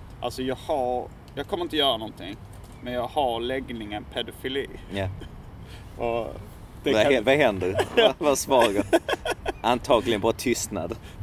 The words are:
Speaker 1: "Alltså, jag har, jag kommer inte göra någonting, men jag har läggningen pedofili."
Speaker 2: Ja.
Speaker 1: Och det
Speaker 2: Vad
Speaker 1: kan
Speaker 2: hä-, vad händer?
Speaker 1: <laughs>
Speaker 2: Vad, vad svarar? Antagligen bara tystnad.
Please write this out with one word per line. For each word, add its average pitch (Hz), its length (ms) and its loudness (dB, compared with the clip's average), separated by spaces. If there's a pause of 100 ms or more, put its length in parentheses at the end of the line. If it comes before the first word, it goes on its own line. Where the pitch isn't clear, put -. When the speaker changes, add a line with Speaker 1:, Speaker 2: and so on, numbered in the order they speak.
(220)
Speaker 1:
"Alltså, 123 200 -4
jag 127 160 -2 (100)
har, 123 400 0 (280)
jag 143 120 -6
kommer 175 160 -2
inte 156 140 -4
göra 135 200 4
någonting, 104 380 -10 (460)
men 123 120 -8
jag 123 140 -2
har 123 320 0
läggningen 117 720 -6
pedofili." 131 540 -4 (280)
Speaker 2:
Ja. 95 120 0 (1000)
Speaker 1:
Och 117 220 -2 (560)
det 139 100 2
Speaker 2:
Vad 110 100 6
Speaker 1:
kan 143 100 6
Speaker 2:
hä-, 120 80 6
vad 131 140 6
händer? 98 400 4 (120)
Speaker 1:
<laughs> - 100 -10
Speaker 2:
Vad, 220 200 6
vad 143 200 4
svarar? 117 460 6 (800)
Antagligen 117 600 4
bara 113 120 4
tystnad. 101 600 -2 (280)